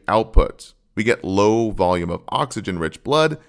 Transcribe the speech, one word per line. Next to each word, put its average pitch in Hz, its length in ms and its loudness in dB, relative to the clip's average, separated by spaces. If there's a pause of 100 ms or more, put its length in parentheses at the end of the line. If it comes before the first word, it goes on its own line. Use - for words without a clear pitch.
output. - 680 2 (220)
We 113 80 -2
get 113 220 0
low 107 460 2
volume 90 380 -2
of 87 200 -8
oxygen-rich 92 760 -4
blood 156 340 0 (120)